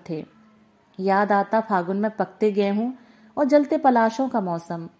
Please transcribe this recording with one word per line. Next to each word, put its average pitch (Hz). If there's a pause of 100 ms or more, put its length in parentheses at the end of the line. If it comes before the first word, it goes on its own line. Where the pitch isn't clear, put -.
(100)
थे। 156 (720)
याद 196
आता 202
फागुन 190
में 208
पकते 208
गेहूं 208 (440)
और 294
जलते 294
पलाशों 247
का 247
मौसम, 170 (120)